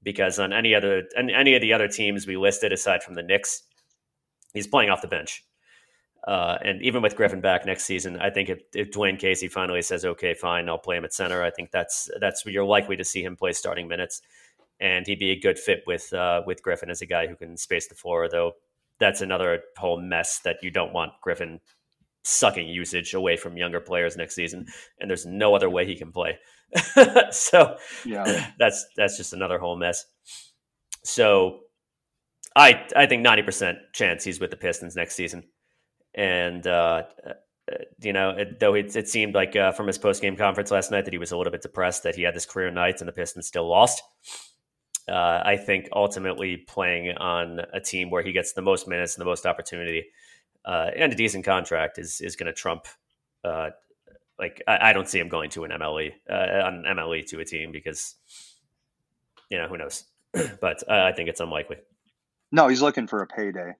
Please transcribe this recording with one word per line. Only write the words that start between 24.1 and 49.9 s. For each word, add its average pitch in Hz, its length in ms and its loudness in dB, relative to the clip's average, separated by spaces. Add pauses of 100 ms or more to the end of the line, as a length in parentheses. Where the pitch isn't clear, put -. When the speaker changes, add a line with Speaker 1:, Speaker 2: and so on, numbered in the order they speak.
Speaker 1:
next 82 200 -10
season, 87 320 -8 (320)
and 98 100 -10
there's 87 160 -4
no 101 300 4
other 95 160 4
way 90 160 0
he 90 80 -6
can 82 160 -14
play. 82 260 -4 (380)
<laughs> - 560 8
So - 460 6 (280)
Speaker 2:
Yeah. 101 480 -2
Speaker 1:
<clears throat> - 60 -20
that's, 113 260 4 (100)
that's 101 220 0
just 90 160 -10
another 90 240 -2
whole 87 180 -4
mess. 87 300 -4 (1000)
So 98 580 4 (960)
I, 131 300 10 (100)
I 143 120 8
think 120 160 2
ninety 113 180 8
percent 95 380 -2 (120)
chance 87 320 -2
he's 92 160 -6
with 90 120 -4
the - 60 -14
Pistons 85 380 -6
next 85 200 -4
season. 87 300 -8 (680)
And, 90 540 -2
uh, 85 360 2 (220)
uh, - 500 -14 (260)
you 104 100 -4
know, 98 200 2
it, 98 280 -6
though 101 140 6
it, 104 220 0
it 107 120 -2
seemed 107 260 -2
like, 95 220 2
uh, 98 160 4
from 104 160 -4
his 95 100 -2
post-game 98 380 0
conference 101 340 0
last 98 220 0
night 101 140 0
that 90 80 -8
he 87 40 -6
was 85 140 -8
a 87 60 -4
little 87 140 -2
bit 85 100 -8
depressed 90 420 -4
that 85 120 -2
he 87 80 -4
had 87 120 0
this 85 100 -6
career 92 240 -4
night 90 300 0
and 87 80 -10
the 85 60 -10
Pistons 87 340 -8
still 85 200 -4
lost. 101 360 6 (1040)
Uh, 87 360 2
I 101 140 4
think 95 360 -2
ultimately 95 640 -2
playing 87 600 -4
on 85 440 -4 (120)
a 92 60 -6
team 90 300 -6
where 87 140 0
he 90 100 -6
gets 90 180 -2
the 95 100 -8
most 95 280 2
minutes 87 260 -4
and 90 60 -12
the 87 40 -6
most 87 200 -2
opportunity, 85 640 -4 (580)